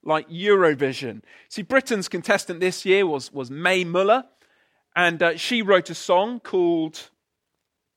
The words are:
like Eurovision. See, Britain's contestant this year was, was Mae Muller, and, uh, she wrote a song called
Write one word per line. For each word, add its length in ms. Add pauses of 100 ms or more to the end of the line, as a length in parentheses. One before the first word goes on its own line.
like 260
Eurovision. 920 (260)
See, 140
Britain's 460
contestant 520
this 240
year 220
was, 260
was 180
Mae 340
Muller, 400 (680)
and, 280
uh, 140
she 260
wrote 280
a 40
song 460
called 720 (880)